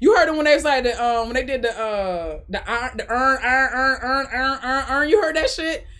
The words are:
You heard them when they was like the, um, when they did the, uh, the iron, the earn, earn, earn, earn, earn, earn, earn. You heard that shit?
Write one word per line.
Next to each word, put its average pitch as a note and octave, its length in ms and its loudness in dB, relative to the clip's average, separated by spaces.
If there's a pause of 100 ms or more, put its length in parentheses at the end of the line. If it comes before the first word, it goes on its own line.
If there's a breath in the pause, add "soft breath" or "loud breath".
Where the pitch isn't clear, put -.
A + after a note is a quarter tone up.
You G4 160 6
heard E4 120 4
them D#4 80 -2
when D4+ 80 0
they D4 100 6
was - 100 2
like C4+ 200 2
the, A#3+ 180 0
um, A#3 260 0
when B3 60 -6
they B3+ 100 -2
did B3+ 180 -4
the, A3+ 160 -2
uh, F#3 720 -4
the F#3 200 -8
iron, A#3 280 -4
the G#3+ 120 -6
earn, C4 340 2
earn, B3+ 300 2
earn, C4 300 0
earn, C4 300 -2
earn, C4 300 -2
earn, C4 280 -2
earn. C#4+ 180 0
You F#4 140 4
heard D#4 140 0
that D#4 140 0
shit? D#4+ 360 -6 (140)